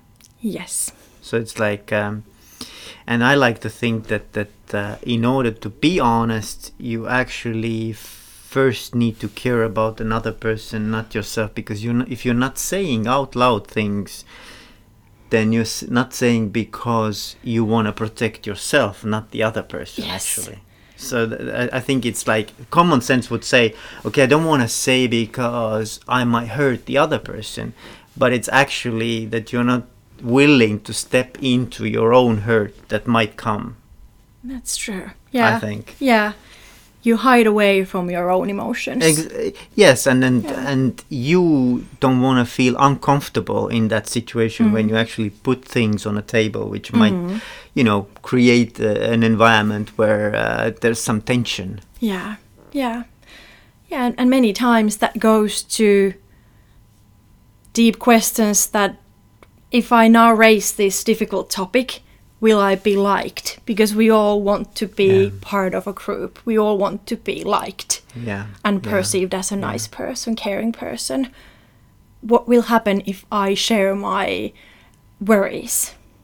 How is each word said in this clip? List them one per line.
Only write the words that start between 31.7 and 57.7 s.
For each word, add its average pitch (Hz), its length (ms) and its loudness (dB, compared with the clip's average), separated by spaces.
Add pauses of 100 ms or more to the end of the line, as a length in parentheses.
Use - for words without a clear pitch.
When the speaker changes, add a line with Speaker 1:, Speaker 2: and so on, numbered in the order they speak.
Speaker 2:
your 113 280 2
own 123 240 6 (120)
hurt 107 400 0
that 107 180 -4
might 113 280 0
come. - 420 -6 (640)
Speaker 1:
That's 247 340 -8
true. 196 320 -10 (220)
Yeah. 226 240 2
Speaker 2:
I 226 40 -4
think. 214 400 -8
Speaker 1:
Yeah. 214 340 2 (720)
You 233 120 4
hide 240 300 6
away 202 360 4
from 180 260 -4
your 175 220 -2
own 185 180 2
emotions. 208 540 -4
Speaker 2:
Ex-, 160 540 0 (180)
yes, 143 320 6
and 127 160 4
then, 127 200 2
Speaker 1:
Yeah. 135 280 -6
Speaker 2:
and 131 380 -2
you 139 760 2 (160)
don't 131 220 2
wanna 127 240 4
feel 123 340 0
uncomfortable 139 880 0
in 110 220 0
that 107 180 -2
situation 113 640 0
when 110 140 2
Speaker 1:
Mm. 107 60 0
Speaker 2:
you 110 40 0
actually 113 340 -2
put 127 360 -4
things 107 400 0
on 104 120 -4
a 107 40 -4
table, 107 480 -2
which 101 240 -8
might, 214 200 6
Speaker 1:
Mm. 180 280 -4 (320)
Speaker 2:
you 143 100 2
know, 104 240 2 (140)
create, 120 580 4
uh, 110 60 0 (280)
an 117 100 2
environment 107 720 4
where, 107 360 2
uh, 113 460 -2
there's 117 220 0
some 110 200 0
tension. 104 600 -4 (180)
Speaker 1:
Yeah, 202 360 -4 (360)
yeah. 240 320 -4 (880)
Yeah, 262 140 -2
and, 240 120 -2
and 247 120 4
many 247 240 4
times 226 440 2
that - 220 -2
goes 220 420 2 (160)
to 202 360 4 (1600)